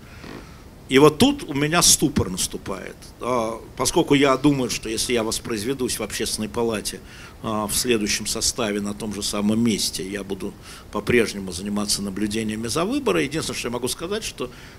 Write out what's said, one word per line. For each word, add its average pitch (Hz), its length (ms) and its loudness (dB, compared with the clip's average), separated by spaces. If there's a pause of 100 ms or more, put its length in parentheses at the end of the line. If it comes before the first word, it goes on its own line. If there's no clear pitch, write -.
(880)
И 131 100 6
вот 147 200 10
тут 285 260 4
у - 80 -10
меня 151 300 4
ступор - 480 4
наступает. 92 640 -6 (240)
А, 113 400 -2 (160)
поскольку 147 380 4
я 139 240 8
думаю, 131 320 4
что - 180 -6
если 113 240 -2
я 117 100 2
воспроизведусь 113 760 -2
в 117 40 -4
Общественной 107 460 -4
палате, 107 520 -4 (420)
а, 107 240 -2
в 101 80 -4
следующем 107 520 2
составе 107 540 0
на 101 140 -4
том 107 180 -6
же 101 100 -6
самом 104 400 2
месте, 98 460 0
я 101 160 -6
буду 98 300 -6 (360)
по-прежнему 101 600 0
заниматься 101 480 -2
наблюдениями 107 680 -4
за 151 180 0
выборы. 220 360 0
Единственное, 139 360 -4
что 127 100 -6
я 117 40 -4
могу 123 160 -4
сказать, 202 360 -6
что 127 260 -8 (280)